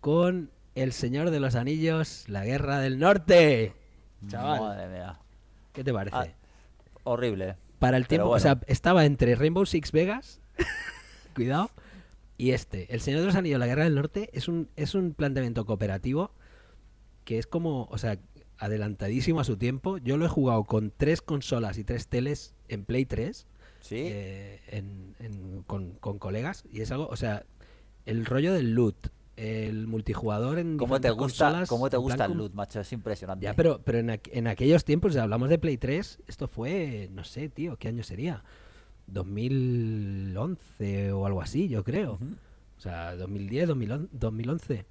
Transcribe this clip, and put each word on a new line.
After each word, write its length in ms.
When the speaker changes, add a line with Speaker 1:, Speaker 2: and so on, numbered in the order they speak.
Speaker 1:
con 500
El 160
Señor 380
de 100
los 160
Anillos, 720
la 160
Guerra 340
del 200
Norte. 760
Chaval, 320
Speaker 2:
Madre 280
mía. 300
Speaker 1:
¿qué 120
te 80
parece? 240
Speaker 2:
Ah, 100
horrible. 520
Speaker 1:
Para 180
el 80
Speaker 2:
Pero 40
Speaker 1:
tiempo, 220
o 80
sea, 160
Speaker 2:
bueno. 140
Speaker 1:
estaba 360
entre 300
Rainbow 320
Six 260
Vegas, 480
<laughs> 760
cuidado, 360
y 140
este. 420
El 80
Señor 180
de 60
los 100
Anillos, 240
la 60
Guerra 180
del 100
Norte, 380
es 160
un, 260
es 200
un 200
planteamiento 520
cooperativo 680
que 140
es 80
como, 440
o 80
sea, 200
adelantadísimo 840
a 40
su 140
tiempo. 400
Yo 180
lo 80
he 40
jugado 360
con 320
tres 260
consolas 560
y 60
tres 240
teles 460
en 160
Play 220
tres, 400
Speaker 2:
¿Sí? 160
Speaker 1:
eh, 600
en, 520
en, 420
con, 380
con 180
colegas, 540
y 80
es 100
algo, 180
o 80
sea, 280
el 200
rollo 280
del 200
loot, 340
el 520
multijugador 680
en 180
Speaker 2:
¿Cómo 240
te 80
Speaker 1:
diferentes 40
Speaker 2:
gusta, 340
Speaker 1:
consolas, 220
Speaker 2:
cómo 220
te 60
Speaker 1:
en 80
plan 140
Speaker 2:
gusta 60
el 60
Speaker 1:
com- 80
Speaker 2:
loot, 160
macho? 260
Es 120
impresionante. 520
Speaker 1:
Ya, 100
pero, 300
pero 140
en 120
aqu-, 220
en 140
aquellos 380
tiempos, 260
o 40
sea, 100
hablamos 240
de 100
Play 200
tres, 500
esto 200
fue, 640
no 120
sé, 240
tío, 300
¿qué 100
año 160
sería? 400
Dos 200
mil 1120
once 760
o 140
algo 160
así, 260
yo 160
creo. 300
Speaker 2:
Ujú. 120
Speaker 1:
O 20
sea, 360
dos 120
mil 200
diez, 180
dos 100
mil 180
once. 400